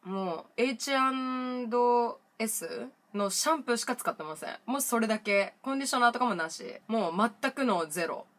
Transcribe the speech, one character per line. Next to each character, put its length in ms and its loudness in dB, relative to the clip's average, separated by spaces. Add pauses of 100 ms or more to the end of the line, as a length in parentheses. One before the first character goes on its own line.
も 420 -4 (120)
う、 40 2
エ 80 4
イ 80 -4
チ 180 -4
ア 140 4
ン 600 -4
ド 520 2 (180)
エ 80 -2
ス 400 -6 (260)
の 160 0
シ 200 0
ャ 60 6
ン 80 -6
プ 100 2
ー 40 2
し 60 -4
か 140 -2
使 120 -4
っ 60 -4
て 80 -10
ま 140 -8
せ 100 -10
ん。 180 -8
も 120 -2
う 40 0
そ 160 2
れ 100 2
だ 120 0
け。 420 2
コ 120 -4
ン 60 0
デ 40 -2
ィ 60 -4
シ 80 0
ョ 20 2
ナ 120 8
ー 20 -
と 60 -4
か 60 4
も 100 2
な 140 -2
し。 240 -10 (140)
も 220 2
う 220 2 (100)
全 100 0
く 140 -2
の 220 2
ゼ 200 -4
ロ。 180 -6 (140)